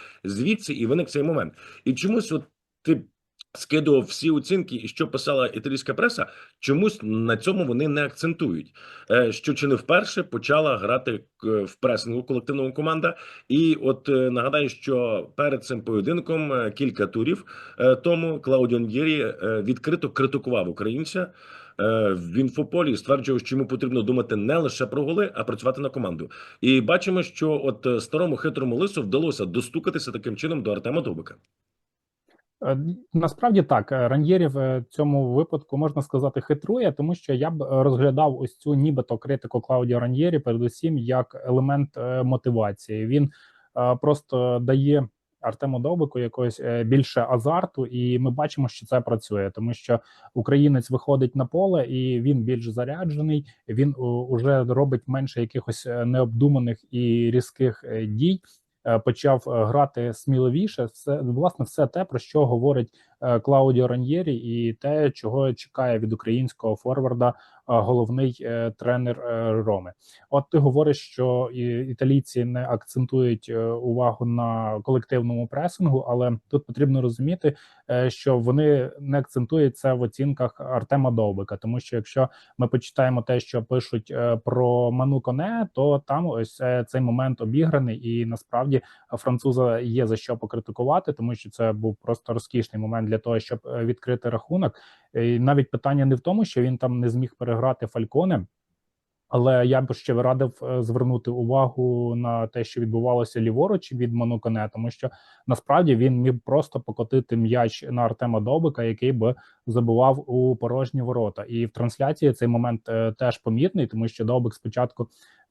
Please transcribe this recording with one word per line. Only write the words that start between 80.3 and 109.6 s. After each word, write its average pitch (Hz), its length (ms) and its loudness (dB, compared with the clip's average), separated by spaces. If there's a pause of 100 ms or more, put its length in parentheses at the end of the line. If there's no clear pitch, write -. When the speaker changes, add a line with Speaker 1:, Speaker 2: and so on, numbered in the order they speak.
Speaker 2:
Артема 131 500 0
Довбика, 104 460 -2
тому 120 220 -6
що - 160 -8
якщо 131 340 -2 (280)
ми 123 100 2
почитаємо 127 540 0
те, 123 180 0
що 120 240 -4
пишуть, 123 480 -4
е, 120 340 0
про 120 460 2
Ману 131 300 2
Коне, 196 520 -2
то 139 340 2
там 160 180 -2
ось, 117 360 -4
е, 123 260 0
цей 131 140 -2
момент 123 400 0
обіграний, 123 680 0
і 117 160 -2
насправді 120 480 -2 (440)
француза 123 640 0
є 120 280 0
за 110 100 0
що 117 200 -6
покритикувати, 123 760 -4
тому 117 220 -4
що - 140 -14
це 113 240 0
був 107 220 -4
просто - 380 -6
розкішний 110 480 -4
момент 110 280 -4
для 110 80 2
того, 113 220 -2
щоб, 113 260 -6
е, 123 200 -4
відкрити 123 440 -4
рахунок. 147 460 -2 (380)
І 120 260 2
навіть 139 320 4
питання 139 340 0
не 135 100 4
в 123 40 0
тому, 196 260 0
що - 160 -2
він 127 160 0
там 123 220 -2
не 120 100 0
зміг 123 280 -4
переграти 123 500 -2
Фальконе, 123 580 -2 (840)
але 123 360 4
я 131 160 4
б 127 120 -2
ще - 200 -4
радив, 127 500 0
е, 127 200 -2
звернути 120 480 0
увагу 123 840 0
на 117 320 -2
те, 120 160 -6
що - 180 -6
відбувалося 117 600 0
ліворуч 135 520 0
від 120 200 -2
Ману 117 260 -2
Коне, 110 340 -4
тому 113 180 -6
що - 180 -8 (380)
насправді 139 480 4
він 123 260 4
міг 127 120 2 (120)
просто 139 340 0
покотити 120 560 -2
м'яч 117 540 0
на 123 120 -2
Артема 117 380 0
Довбика, 131 440 0
який 117 280 0
би 120 240 2 (320)